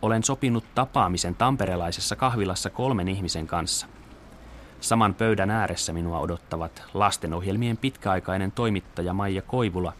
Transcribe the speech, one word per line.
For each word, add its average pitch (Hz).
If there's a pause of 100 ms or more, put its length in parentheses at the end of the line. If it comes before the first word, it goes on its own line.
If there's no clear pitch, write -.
Olen 113
sopinut 123 (100)
tapaamisen 90
tamperelaisessa 92
kahvilassa 107
kolmen 123
ihmisen 87
kanssa. 85 (920)
Saman 110
pöydän 104
ääressä 92
minua 85
odottavat 82 (120)
lastenohjelmien 98
pitkäaikainen 95
toimittaja 92
Maija 95
Koivula 92